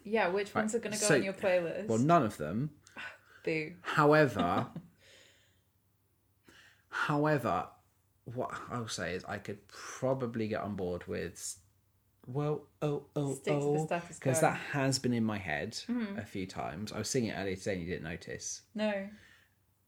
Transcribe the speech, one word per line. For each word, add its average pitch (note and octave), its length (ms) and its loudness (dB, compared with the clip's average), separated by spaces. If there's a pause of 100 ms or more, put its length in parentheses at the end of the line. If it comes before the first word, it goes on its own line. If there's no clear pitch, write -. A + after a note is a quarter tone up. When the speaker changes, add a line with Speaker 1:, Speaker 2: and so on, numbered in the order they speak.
Speaker 1:
yeah, G3+ 240 2
which G3+ 260 -2
Speaker 2:
Right, G#3+ 80 2
Speaker 1:
ones A3 140 0
are - 20 2
gonna G#3+ 180 -4
go G#3 100 0
Speaker 2:
so, D#3 100 8
Speaker 1:
on G3 80 4
your F#3+ 80 -2
playlist? F3+ 560 0
Speaker 2:
well, A2+ 100 4
none D#3 240 8
of G#2 140 0
them. G#2 340 -2 (260)
Speaker 1:
<sighs> - 480 -16
Boo. D#3+ 360 -2
Speaker 2:
However, C3 920 6
Speaker 1:
<laughs> - 40 -12 (2000)
Speaker 2:
however, D3 760 2 (580)
what A#2+ 260 -6 (200)
I'll A2+ 180 -6
say F2+ 260 -4
is F#2 100 -6
I G#2 140 -8
could - 300 -12
probably A#2+ 800 -2
get G#2 140 -2
on G2+ 140 -4
board F2+ 300 -4
with, F2+ 500 -6 (680)
well, D3 360 -2 (200)
oh, D3 220 0 (120)
oh, C#3 180 0
Speaker 1:
Stick - 100 -12
to - 60 0 (100)
the C#3+ 60 0 (140)
Speaker 2:
oh, D#3+ 60 -2
Speaker 1:
status - 320 -4
Speaker 2:
'cause C3 200 2
Speaker 1:
quo. D#3 100 6
Speaker 2:
that - 80 0 (160)
has C3+ 260 2
been B2 140 0
in A#2 120 2
my G#2+ 140 0
head F2+ 340 -4 (160)
Speaker 1:
Mm-hmm. A3 300 -4
Speaker 2:
a G#2 60 -8
few F#2+ 220 -6
times. E2 460 -8
I - 60 -4
was A2 120 -2
singing A#2 200 2
it - 80 -6
earlier F#2+ 180 -2
today G2+ 180 -4
and F2+ 80 -4
you E2 60 -6
didn't E2+ 160 -6
notice. - 580 -8 (120)
Speaker 1:
No. G#3 340 -2 (800)